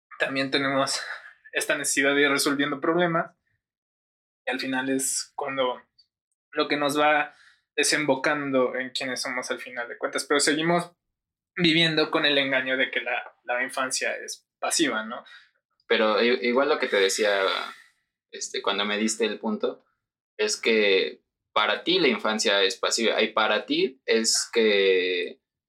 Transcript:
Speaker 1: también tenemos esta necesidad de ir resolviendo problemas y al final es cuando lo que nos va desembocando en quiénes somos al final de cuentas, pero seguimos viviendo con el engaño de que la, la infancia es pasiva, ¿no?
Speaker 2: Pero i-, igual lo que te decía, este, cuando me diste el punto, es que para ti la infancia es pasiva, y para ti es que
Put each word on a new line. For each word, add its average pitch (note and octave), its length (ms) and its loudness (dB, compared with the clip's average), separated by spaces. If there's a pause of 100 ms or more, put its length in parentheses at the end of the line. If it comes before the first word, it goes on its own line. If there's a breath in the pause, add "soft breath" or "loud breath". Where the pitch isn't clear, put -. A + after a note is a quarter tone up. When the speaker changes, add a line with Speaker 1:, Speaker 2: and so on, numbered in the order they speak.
(180)
Speaker 1:
también C3+ 320 -4
tenemos C3+ 500 -2 (520 loud breath)
esta D3+ 260 -2
necesidad C#3 380 0
de C#3+ 60 4
ir C#3+ 80 4
resolviendo C#3+ 500 0
problemas E3+ 500 0 (1120)
y B2+ 60 -4
al B2+ 80 -4
final C3 320 -4
es - 460 -2
cuando C3+ 440 -2 (680)
lo D3+ 160 0
que D3 100 0
nos D3 220 0
va D3 380 4 (400 loud breath)
desembocando C#3+ 960 0
en B2+ 160 -6
quiénes B2+ 320 -6
somos B2+ 300 -8
al A#2+ 80 -6
final B2 280 -10
de - 100 -14
cuentas, C#3 260 -4
pero C#3+ 160 2
seguimos E3 500 2 (640)
viviendo D#3+ 560 2
con D#3 160 0
el D3 120 4
engaño C3 380 0
de B2+ 140 -2
que B2 100 -4
la, A#2+ 440 -8
la B2 180 -2
infancia B2+ 540 -4
es - 320 -14 (100)
pasiva, B2 460 -2
¿no? A#2+ 200 -12 (600 loud breath)
Speaker 2:
Pero G#2+ 340 2
i-, A#2+ 280 2
igual C3 200 2
lo D3 120 2
que B2+ 80 -2
te - 80 0
decía, G2+ 340 2 (1000 loud breath)
este, - 300 -10
cuando G2+ 220 -2
me G#2 140 -4
diste A2 260 -2
el G#2 140 -4
punto, - 460 -6 (520)
es G#3+ 200 -2
que G#2 640 2 (300)
para G#2+ 320 0
ti F3+ 160 0
la D3+ 80 4
infancia G#2+ 560 0
es F#2+ 120 -2
pasiva, G#2 460 0
y A2 60 0
para G#2+ 380 0
ti E3 380 -2
es - 480 0
que F#2 880 2 (280)